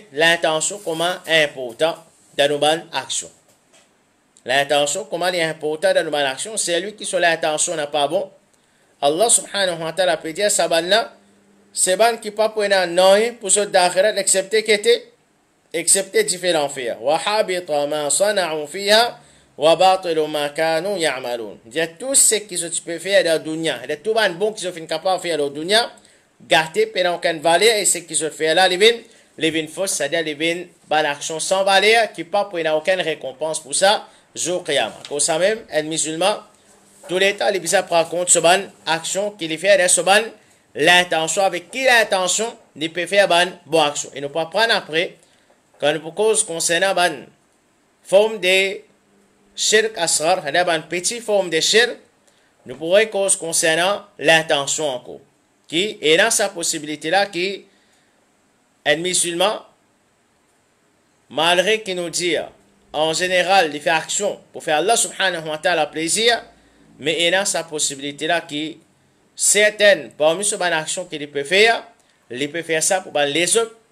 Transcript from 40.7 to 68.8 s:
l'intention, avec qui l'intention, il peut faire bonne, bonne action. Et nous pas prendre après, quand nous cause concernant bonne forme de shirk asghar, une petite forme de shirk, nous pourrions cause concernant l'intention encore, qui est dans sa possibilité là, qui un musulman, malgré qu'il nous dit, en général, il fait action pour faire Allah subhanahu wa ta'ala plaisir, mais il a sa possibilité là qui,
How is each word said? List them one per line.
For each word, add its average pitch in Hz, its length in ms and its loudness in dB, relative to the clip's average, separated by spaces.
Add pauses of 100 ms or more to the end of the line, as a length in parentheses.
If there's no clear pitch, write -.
l'intention, 170 680 2
avec 175 280 -2
qui 262 140 -4
l'intention, 208 720 2 (200)
il 160 160 -6
peut 170 140 -6
faire 196 220 2
bonne, 175 240 2 (140)
bonne 151 200 2
action. - 280 -6
Et 139 60 -12
nous 143 100 -6
pas 160 160 -4
prendre 220 280 0
après, 170 420 -4 (640)
quand 143 120 2
nous 160 200 -8
cause 214 320 0
concernant 170 500 -2
bonne 170 320 -2 (760)
forme 214 360 4
de 190 420 0 (760)
shirk 214 400 0
asghar, 165 500 0
une 165 360 0
petite 202 420 -6
forme 196 260 0
de 160 80 0
shirk, 220 380 2 (720)
nous 127 100 -14
pourrions 185 320 2
cause 196 260 0
concernant 165 680 0 (160)
l'intention 156 680 2
encore, 120 320 -10 (460)
qui 190 340 -4
est 156 180 4
dans 220 120 4
sa 202 200 0
possibilité 156 600 -8
là, 196 160 2
qui 190 380 -6 (1200)
un 151 100 2
musulman, 175 680 -2 (1700)
malgré 175 520 2
qu'il 185 140 -6
nous 170 140 -6
dit, 165 260 -2 (560)
en 156 200 0
général, 180 600 2
il 147 60 -8
fait 170 100 -2
action 165 480 -2 (140)
pour - 100 -14
faire 156 140 0
Allah 190 200 2
subhanahu 180 520 -2
wa 156 100 -6
ta'ala 165 280 0
plaisir, 185 560 0 (560)
mais 160 280 -2
il 175 80 2
a 196 120 2
sa 165 180 -4
possibilité 147 600 -6
là 165 160 0
qui, 151 360 -10 (560)